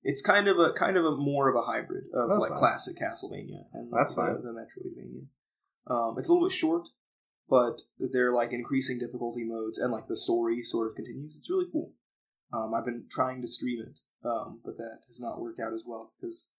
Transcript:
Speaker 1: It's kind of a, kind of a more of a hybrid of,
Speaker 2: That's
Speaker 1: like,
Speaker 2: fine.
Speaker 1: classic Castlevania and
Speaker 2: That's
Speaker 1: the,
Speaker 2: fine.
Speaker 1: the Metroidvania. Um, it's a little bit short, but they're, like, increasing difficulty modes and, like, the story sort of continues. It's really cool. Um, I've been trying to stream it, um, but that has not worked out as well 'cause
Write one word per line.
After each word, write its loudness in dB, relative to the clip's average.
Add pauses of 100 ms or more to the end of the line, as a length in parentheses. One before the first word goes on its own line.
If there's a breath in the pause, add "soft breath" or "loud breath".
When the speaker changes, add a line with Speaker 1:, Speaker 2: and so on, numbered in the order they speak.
Speaker 1:
It's 2
kind 6
of 6
a, 6
kind 2
of 4
a 2
more 2
of 4
a 4
hybrid -4
of, 0
Speaker 2:
That's 4
Speaker 1:
like, 0
Speaker 2:
fine. -4
Speaker 1:
classic 4
Castlevania -8
and -10
Speaker 2:
That's 4
Speaker 1:
the, 0
Speaker 2:
fine. 0
Speaker 1:
the -8
Metroidvania. -12 (580)
Um, 0
it's -4
a 8
little 6
bit 0
short, 2 (640)
but 4 (160)
they're, 2
like, 2
increasing 0
difficulty -4
modes -4
and, 0
like, -6
the -2
story 2
sort 0
of -8
continues. -10
It's -12
really 2
cool. -4 (600)
Um, -4
I've 0
been -6
trying -2
to -6
stream -4
it, -14 (260)
um, -4
but -10
that -12
has -12
not -8
worked -8
out -4
as -6
well -12
'cause -8